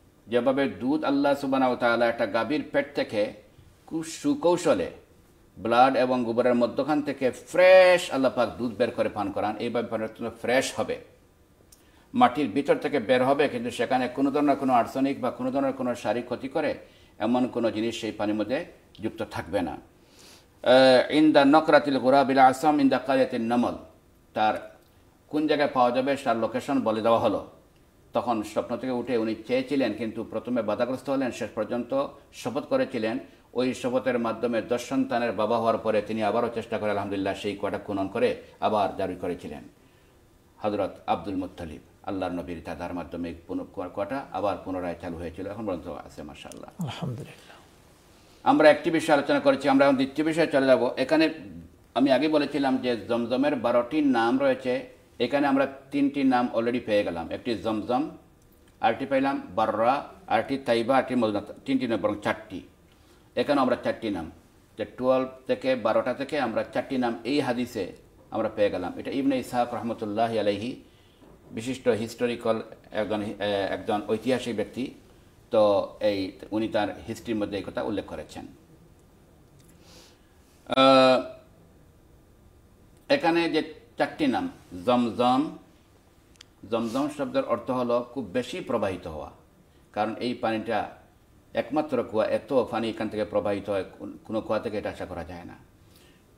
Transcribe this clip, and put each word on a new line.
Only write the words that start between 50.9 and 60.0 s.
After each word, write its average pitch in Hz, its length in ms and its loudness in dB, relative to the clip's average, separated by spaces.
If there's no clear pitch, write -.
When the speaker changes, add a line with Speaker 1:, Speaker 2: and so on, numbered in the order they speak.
Speaker 1:
এখানে 156 380 2
আমি 135 180 4
আগে 131 160 4
বলেছিলাম 139 480 2
যে 120 200 0
জমজমের 123 480 0
বারোটি 120 440 0
নাম 131 380 4
রয়েছে, 131 560 0
এখানে 143 280 0
আমরা 135 200 2
তিনটি 139 340 0
নাম 123 300 4
already 120 320 0
পেয়ে 104 180 2
গেলাম। 85 260 -6
একটি 98 280 -4
জমজম, 110 520 -2
আরেকটি 117 260 0
পেলাম 139 360 0
বাররা, 110 540 2